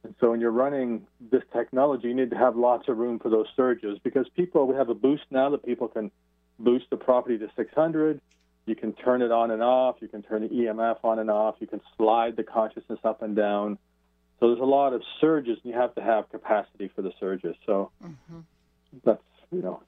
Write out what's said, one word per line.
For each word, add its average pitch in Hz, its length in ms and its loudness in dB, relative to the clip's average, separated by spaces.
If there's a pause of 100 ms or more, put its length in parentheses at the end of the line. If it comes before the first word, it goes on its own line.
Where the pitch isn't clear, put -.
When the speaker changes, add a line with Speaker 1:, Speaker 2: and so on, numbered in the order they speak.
Speaker 1:
And - 160 -18
so 117 140 4
when 117 80 0
you're 117 100 2
running 127 560 -2 (240)
this 127 220 2
technology, 123 560 0
you 120 60 -4
need 127 160 0
to - 60 -4
have 117 200 4
lots 120 320 2
of 117 100 -2
room 117 220 -2
for 120 100 -4
those 110 240 4
surges, 117 480 0
because 123 280 0
people, 175 360 0
we 131 80 0
have 131 140 0
a 113 60 0
boost 135 360 2
now 135 200 2
that 143 140 -2
people 120 220 -4
can 107 240 -6 (480)
boost 120 320 2
the 135 60 -2
property 123 420 0
to 104 180 -10
six 110 180 -6
hundred. 156 460 2 (460)
You 110 80 -2
can 110 200 -6
turn 127 280 0
it 117 80 0
on 117 200 2
and 110 120 -2
off. 127 380 2
You 107 80 -14
can 107 140 -14
turn 110 200 -4
the 110 120 -6
E 120 140 0
M 110 120 -4
F 113 240 0
on 113 140 0
and 107 120 -2
off. 107 300 0
You 110 60 -10
can 104 140 -10 (160)
slide 117 400 2
the 113 80 -6
consciousness 110 600 -4
up 110 180 -2
and 104 140 -6
down. 104 420 0 (600)
So 117 80 6
there's 120 120 2
a 131 40 0
lot 139 280 4
of 117 100 -4 (180)
surges, 143 420 2
and 120 100 -10
you 117 60 -4
have 123 180 0
to 117 60 -8
have 110 280 0
capacity 101 640 -4
for 101 80 -6
the 92 180 -6
surges. 92 360 -6 (100)
So 98 240 0 (140)
Speaker 2:
Mm-hmm. 165 360 -18 (640)
Speaker 1:
that's, 113 180 2 (300)
you 180 100 -4
know - 260 -8